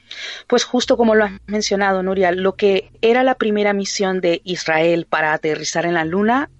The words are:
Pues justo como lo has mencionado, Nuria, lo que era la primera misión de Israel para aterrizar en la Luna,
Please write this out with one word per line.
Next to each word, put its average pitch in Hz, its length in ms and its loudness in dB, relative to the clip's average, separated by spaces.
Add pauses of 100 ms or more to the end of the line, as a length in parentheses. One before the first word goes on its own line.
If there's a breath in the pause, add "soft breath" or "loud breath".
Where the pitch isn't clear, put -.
(460 loud breath)
Pues 247 180 2
justo 247 340 0
como 226 160 4
lo 214 100 6
has 196 80 -4 (140)
mencionado, 196 560 0
Nuria, 190 300 0
lo 190 220 -2
que 196 360 0 (100)
era 240 240 2
la 262 120 2
primera 208 360 0
misión 190 480 -2
de 170 240 0
Israel 165 640 0
para 156 240 0
aterrizar 156 540 -4
en 175 80 -2
la 165 100 -2
Luna, 214 560 0